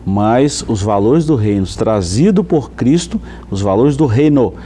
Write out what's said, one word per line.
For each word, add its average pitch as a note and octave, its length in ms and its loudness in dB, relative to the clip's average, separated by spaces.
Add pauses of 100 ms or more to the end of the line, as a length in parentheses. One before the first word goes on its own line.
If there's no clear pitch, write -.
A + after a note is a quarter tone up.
Mas A2 600 0
os A2 140 -2
valores A2 460 2
do D#3 100 2
reino G#2 300 0
trazido A2 760 0
por E3 280 -2
Cristo, E3+ 500 -2 (300)
os G2 100 -4
valores A2+ 360 2
do D3+ 100 2
reino C3 480 2 (120)